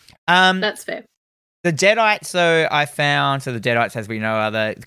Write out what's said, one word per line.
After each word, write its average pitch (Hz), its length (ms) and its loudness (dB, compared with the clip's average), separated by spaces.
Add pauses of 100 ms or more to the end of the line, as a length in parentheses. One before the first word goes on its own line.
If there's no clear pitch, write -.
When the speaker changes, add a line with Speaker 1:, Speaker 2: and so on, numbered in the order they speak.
(260)
Speaker 1:
Um, 185 340 4
Speaker 2:
That's 208 240 -4
fair. - 200 -10 (600)
Speaker 1:
the 175 80 2
Deadites, 208 540 2
so 165 440 2
I 147 160 0
found, 143 560 -2
so 135 100 -6
the 117 80 -6
Deadites, 117 360 0
as 107 120 -8
we 110 100 -6
know, 110 140 -2
are 110 180 -2
the 107 240 -2 (120)